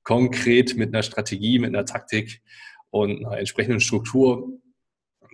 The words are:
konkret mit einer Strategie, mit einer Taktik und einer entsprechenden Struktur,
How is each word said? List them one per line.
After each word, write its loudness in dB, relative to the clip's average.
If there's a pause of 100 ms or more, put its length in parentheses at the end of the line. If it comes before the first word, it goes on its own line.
konkret 2
mit -2
einer 0
Strategie, -2
mit 0
einer -2
Taktik -6 (480)
und -2
einer -6
entsprechenden -2
Struktur, 0 (760)